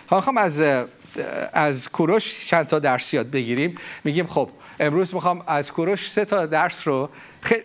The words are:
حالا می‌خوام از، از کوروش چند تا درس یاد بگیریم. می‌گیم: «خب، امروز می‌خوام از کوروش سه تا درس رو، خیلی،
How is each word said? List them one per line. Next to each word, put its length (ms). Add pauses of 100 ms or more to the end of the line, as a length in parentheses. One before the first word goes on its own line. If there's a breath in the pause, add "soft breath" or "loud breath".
حالا 140
می‌خوام 160
از، 260 (880)
از 360
کوروش 580
چند 200
تا 120
درس 360
یاد 160
بگیریم. 440 (300 loud breath)
می‌گیم: 220
«خب، 240 (300 loud breath)
امروز 340
می‌خوام 320
از 260
کوروش 380
سه 140
تا 220
درس 420
رو، 220 (320 loud breath)
خیلی، 220